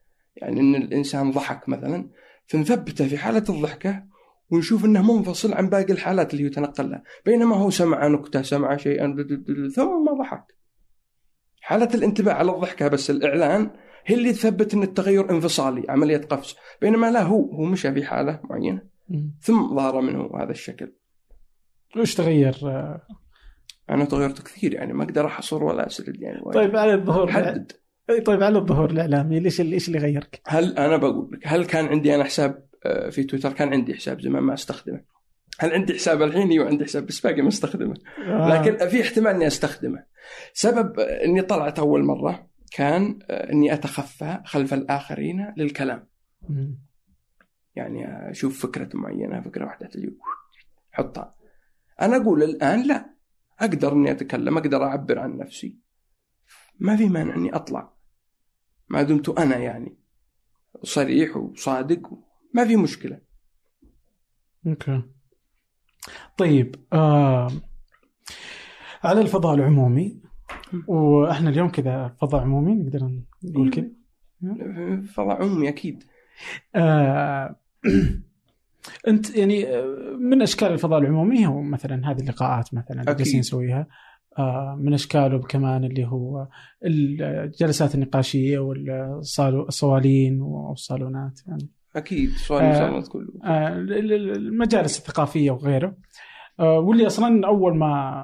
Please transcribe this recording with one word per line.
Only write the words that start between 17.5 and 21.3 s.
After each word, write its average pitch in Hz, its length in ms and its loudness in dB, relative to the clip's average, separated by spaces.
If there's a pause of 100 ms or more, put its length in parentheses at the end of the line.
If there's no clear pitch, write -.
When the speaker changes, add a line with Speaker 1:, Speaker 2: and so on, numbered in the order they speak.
Speaker 1:
هو 156 140 -4
مشى 180 280 -2
في 139 100 0
حالة 143 400 -4
معينة، 185 380 -6 (280)
Speaker 2:
مم. 151 220 -4 (100)
Speaker 1:
ثم 220 340 2
ظهر 131 260 0
منه 131 340 -4
هذا - 160 -6
الشكل. - 420 -12 (1040)